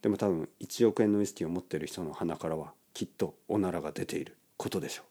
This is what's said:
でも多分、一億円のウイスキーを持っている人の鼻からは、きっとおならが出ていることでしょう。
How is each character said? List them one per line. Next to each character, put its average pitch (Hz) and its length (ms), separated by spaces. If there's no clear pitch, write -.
で 110 60
も 98 80
多 104 100
分、 80 200
一 - 260
億 110 160
円 104 100
の 104 60
ウ 104 60
イ - 20
ス - 80
キ - 120
ー - 20
を - 20
持 87 120
っ - 20
て - 140
い - 20
る 87 80
人 - 160
の 76 100
鼻 85 240
か 82 120
ら 80 80
は、 78 160
き - 120
っ - 20
と - 400
お 104 100
な 92 140
ら 85 100
が 73 100
出 - 140
て 95 120
い 85 60
る - 140
こ - 140
と 92 100
で 69 80
し - 120
ょ - 20
う。 - 100